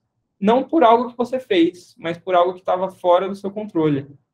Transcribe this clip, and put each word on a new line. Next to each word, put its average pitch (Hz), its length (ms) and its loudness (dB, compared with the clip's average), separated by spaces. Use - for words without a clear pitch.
não 233 240 2
por 311 200 0
algo 240 260 4
que - 80 -20
você 254 220 -6
fez, 180 580 -2
mas 165 200 -8
por 185 180 -4
algo 180 180 2
que 185 100 -20
tava 185 260 -4
fora 180 380 0
do 196 80 -8
seu 196 160 -10
controle, 160 560 -4